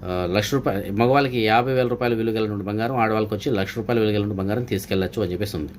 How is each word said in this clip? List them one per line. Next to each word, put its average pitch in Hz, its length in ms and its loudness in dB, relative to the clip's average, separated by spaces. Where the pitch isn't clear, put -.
ఆ, 90 280 -2
లక్ష 104 220 0
రూపాయలు, 98 380 -2
మగవాళ్ళకి 123 540 2
యాభై 120 280 4
వేల 127 140 2
రూపాయలు 120 280 0
విలువ 113 180 0
కలిగినటువంటి 107 320 -2
బంగారం, 110 300 -2
ఆడవాళ్ళకి 110 380 2
వచ్చి 107 180 -2
లక్ష 98 260 -2
రూపాయలు 117 240 0
విలువ 107 120 2
కలిగినటువంటి 101 280 0
బంగారం 104 220 -2
తీసుకెళ్ళచ్చు 95 580 -2
అని 90 100 -2
చెప్పేసి 90 260 -4
ఉంది. 76 220 -6